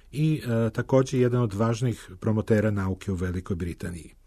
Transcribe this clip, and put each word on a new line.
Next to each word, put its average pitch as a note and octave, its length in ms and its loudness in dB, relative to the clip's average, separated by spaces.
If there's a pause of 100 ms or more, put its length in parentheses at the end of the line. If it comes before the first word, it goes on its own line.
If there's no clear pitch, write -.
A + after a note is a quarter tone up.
(120)
i, D#3 320 0
e, A2+ 260 2
takođe C3 500 2
jedan B2 220 4
od A2 120 0
važnih A2+ 560 0 (100)
promotera G#2+ 520 2
nauke G2 400 -2
u F#2+ 40 -2
Velikoj F2+ 400 -4
Britaniji. E2+ 580 -8 (140)